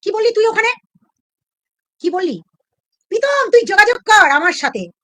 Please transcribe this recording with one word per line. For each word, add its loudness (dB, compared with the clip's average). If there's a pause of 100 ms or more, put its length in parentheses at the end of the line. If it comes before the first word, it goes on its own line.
কি -8
বললি 0
তুই 2
ওখানে? 0 (1300)
কি -4
বললি? -4 (720)
প্রীতম -2 (100)
তুই 6 (100)
যোগাযোগ 2 (120)
কর 6 (100)
আমার 0
সাথে। -6 (200)